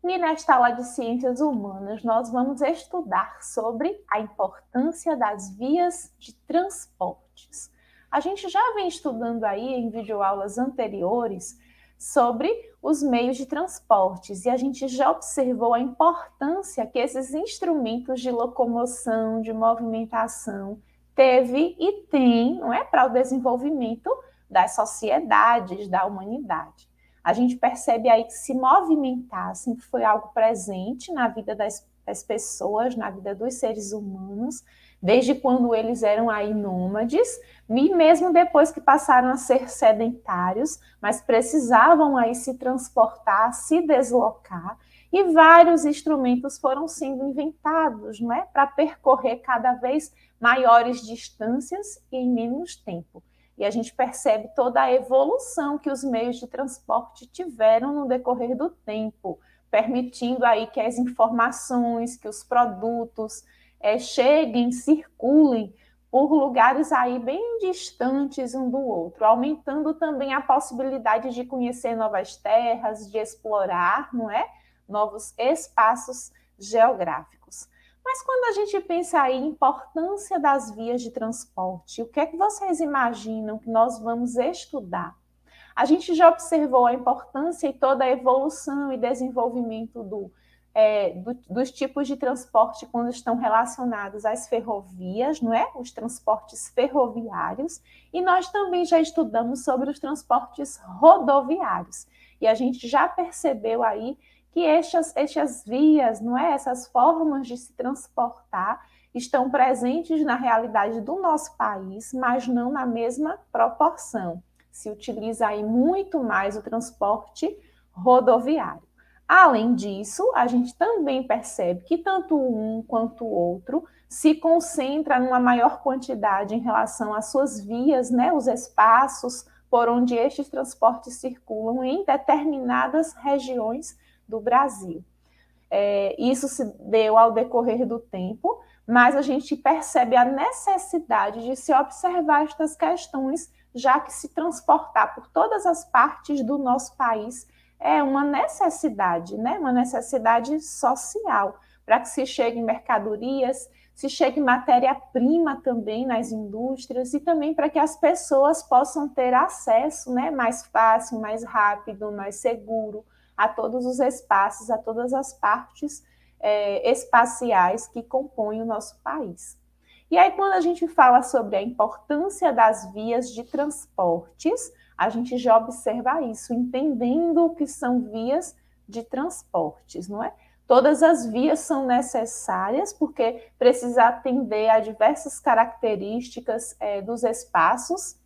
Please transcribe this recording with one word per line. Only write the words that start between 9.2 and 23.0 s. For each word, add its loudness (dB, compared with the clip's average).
aí -4
em -4
videoaulas -4
anteriores -4
sobre 0
os -2
meios 0
de -10
transportes -2
e 0
a 0
gente -4
já 2
observou -2
a 0
importância -2
que -6
esses -4
instrumentos -4
de -4
locomoção, -2
de -6
movimentação, -4
teve 4
e -2
tem, 4
não -2
é, 0
para 4